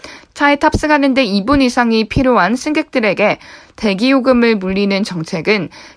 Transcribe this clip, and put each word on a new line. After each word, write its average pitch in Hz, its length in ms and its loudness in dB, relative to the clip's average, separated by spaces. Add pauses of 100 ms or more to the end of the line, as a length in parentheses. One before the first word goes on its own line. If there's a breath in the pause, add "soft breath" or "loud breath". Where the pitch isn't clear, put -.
(340 loud breath)
차에 285 220 2
탑승하는데 285 680 2
이 202 220 -2
분 277 160 2
이상이 233 420 0
필요한 226 500 0
승객들에게 226 840 -2 (380 loud breath)
대기요금을 240 800 2
물리는 190 460 -2
정책은 175 680 -4 (260 loud breath)